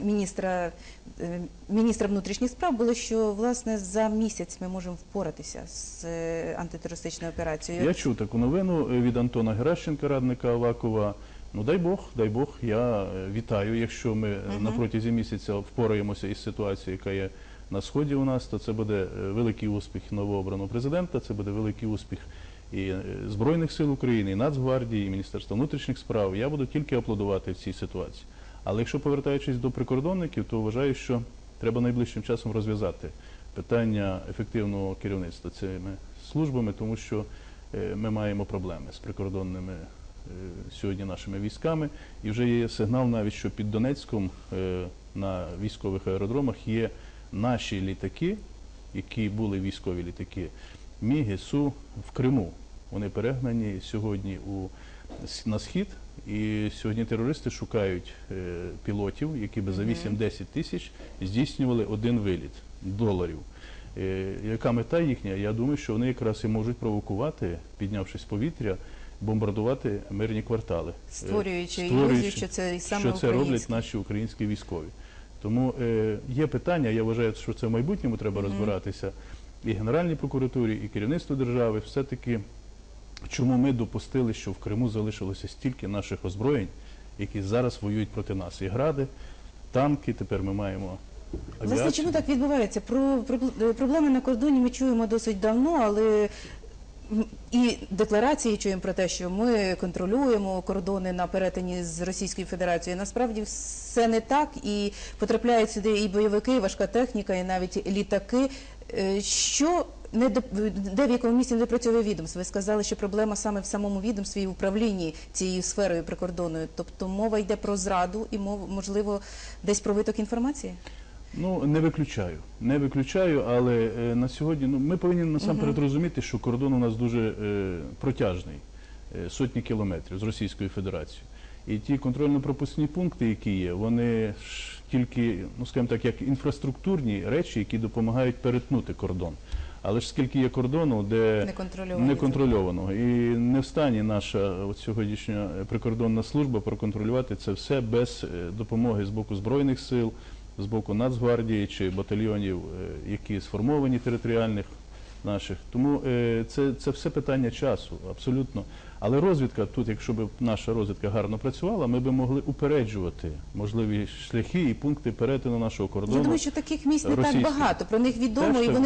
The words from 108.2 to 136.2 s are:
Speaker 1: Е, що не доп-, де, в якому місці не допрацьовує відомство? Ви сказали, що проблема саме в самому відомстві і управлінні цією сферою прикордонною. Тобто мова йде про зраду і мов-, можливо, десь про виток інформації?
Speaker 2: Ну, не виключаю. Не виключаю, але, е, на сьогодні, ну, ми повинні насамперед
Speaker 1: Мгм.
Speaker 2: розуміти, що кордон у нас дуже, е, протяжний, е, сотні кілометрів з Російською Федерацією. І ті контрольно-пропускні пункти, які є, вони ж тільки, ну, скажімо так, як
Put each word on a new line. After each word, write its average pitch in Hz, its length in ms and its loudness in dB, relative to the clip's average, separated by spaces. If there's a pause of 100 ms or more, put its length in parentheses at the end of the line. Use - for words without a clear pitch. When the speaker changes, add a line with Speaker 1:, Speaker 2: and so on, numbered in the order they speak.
Speaker 1:
Е, 196 220 2
що - 640 2 (260)
не 233 160 4
доп-, 208 420 0 (240)
де, 277 120 4
в 226 40 6
якому 240 280 4
місці 247 160 4
не 226 60 4
допрацьовує 233 420 4
відомство? 175 380 -2
Ви 185 40 -2
сказали, 208 380 0
що 202 140 0
проблема 208 400 0
саме 208 240 -2
в 190 40 -6
самому 202 360 -2
відомстві 202 420 -2
і 190 40 0
управлінні 196 680 0 (180)
цією 185 300 0
сферою 175 400 0
прикордонною. 170 720 -4
Тобто 180 340 -6
мова 214 300 2
йде 208 180 0
про 202 200 -2
зраду 185 540 0
і 220 80 -2
мов-, 196 320 -4
можливо, 202 500 0 (420)
десь 202 180 2
про 208 140 0
виток 214 240 0
інформації? 233 540 -2 (640)
Speaker 2:
Ну, 180 320 0
не 151 140 6
виключаю. 113 580 2 (220)
Не 131 180 4
виключаю, 143 680 4
але, 120 500 6
е, 117 160 2
на 123 140 4
сьогодні, 151 380 0
ну, 135 120 4
ми 151 180 2
повинні 175 280 4
насамперед 151 500 2
Speaker 1:
Мгм. 147 100 2
Speaker 2:
розуміти, 143 380 2
що - 160 -2
кордон 127 340 2
у 127 60 6
нас 117 180 4
дуже, 117 460 2
е, 98 360 0 (220)
протяжний, 98 560 0 (680)
е, 87 40 -8
сотні 127 320 0
кілометрів 95 560 -2
з 104 40 -4
Російською 104 480 -2
Федерацією. 90 560 -6 (420)
І 107 100 0
ті 139 200 2
контрольно-пропускні 139 880 2
пункти, 151 420 0
які 104 280 2
є, 90 160 0
вони 113 640 2 (120)
ж - 320 -10 (120)
тільки, 120 480 2 (200)
ну, 123 80 -4
скажімо 120 220 0
так, 110 160 0
як 117 180 2 (360)